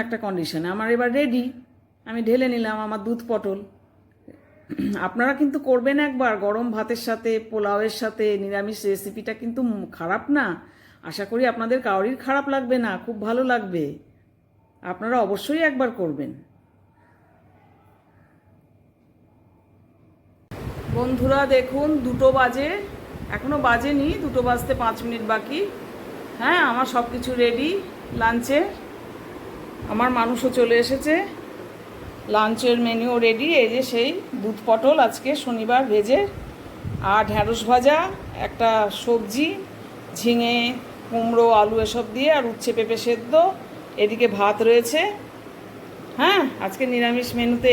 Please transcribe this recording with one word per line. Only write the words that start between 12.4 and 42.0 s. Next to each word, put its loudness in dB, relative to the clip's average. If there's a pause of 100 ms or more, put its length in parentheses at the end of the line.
লাগবে 0
না, -2 (140)
খুব -8 (120)
ভালো 0 (100)
লাগবে। 0 (1000)
আপনারা -2
অবশ্যই -2
একবার 0 (100)
করবেন। -4 (4000)
বন্ধুরা 2 (160)
দেখুন 2 (160)
দুটো 4 (100)
বাজে, 2 (680)
এখনো -4 (100)
বাজেনি, 2 (140)
দুটো -2
বাজতে 0
পাঁচ 0
মিনিট -6
বাকি। -2 (800)
হ্যাঁ, 4 (100)
আমার 0
সব 2
কিছু -6 (120)
রেডি 2 (520)
লাঞ্চে। 0 (1040)
আমার 2
মানুষও 2
চলে 4
এসেছে, 2 (1160)
লাঞ্চের 2
মেনুও 0
রেডি। 4
এই 6
যে 0
সেই 0 (260)
দুধ -4
পটল 6
আজকে 2
শনিবার 0
ভেজে, 4 (840)
আর 4
ঢ্যাঁড়স 0
ভাজা, 6 (380)
একটা 0 (340)
সবজি, 0 (640)
ঝিঙে, 2 (520)
কুমড়ো, 4
আলু 6
এসব 0